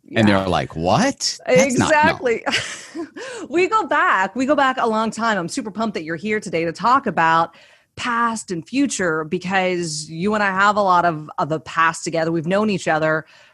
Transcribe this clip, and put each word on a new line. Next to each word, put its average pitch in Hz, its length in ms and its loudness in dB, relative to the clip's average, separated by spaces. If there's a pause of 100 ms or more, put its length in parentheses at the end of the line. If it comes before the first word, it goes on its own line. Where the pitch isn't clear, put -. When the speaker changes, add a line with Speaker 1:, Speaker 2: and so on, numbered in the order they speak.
(160)
Speaker 1:
And 110 140 4
Speaker 2:
Yeah. 98 100 4
Speaker 1:
they're 95 80 -2
like, 78 300 -2
"What?" 117 680 0
That's 254 320 4
not, - 140 2
no. 202 80 6
Speaker 2:
Exactly. 226 500 0
<laughs> 240 40 0 (960)
We 349 180 2
go 427 180 0
back. 262 500 2
We 262 100 0
go 285 100 2
back 262 240 2
a 240 80 0
long 220 240 0
time. 214 260 -2
I'm 170 120 -4
super 220 220 -8
pumped 214 240 -4
that 180 80 -6
you're 160 120 -6
here 214 240 -4
today 165 260 -4
to 165 60 -2
talk 240 340 0
about 165 500 2 (420)
past 233 540 -4
and 165 160 -6
future 185 580 0
because 175 840 -2
you 175 260 -2
and 208 80 0
I 196 80 2
have 202 260 4
a 214 40 4
lot 180 240 4
of, 151 320 -2
of 147 120 -2
the 156 100 -2
past 165 440 0
together. 160 280 -2
We've 165 160 -2
known 202 220 2
each 180 180 -2
other 156 380 0 (280)